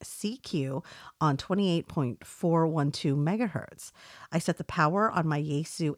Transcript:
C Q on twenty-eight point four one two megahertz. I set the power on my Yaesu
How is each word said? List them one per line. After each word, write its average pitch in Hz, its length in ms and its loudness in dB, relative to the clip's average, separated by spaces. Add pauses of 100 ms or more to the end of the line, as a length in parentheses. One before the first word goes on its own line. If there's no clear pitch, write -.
C - 320 -6
Q 135 480 -4 (380)
on 147 160 4
twenty-eight 185 500 0
point 127 400 -2
four 165 400 2
one 147 240 2
two 139 240 0
megahertz. 170 760 -2 (360)
I 165 100 0
set - 180 0
the 165 80 -6
power 180 440 4
on 165 160 0
my 147 160 2
Yaesu 151 560 -2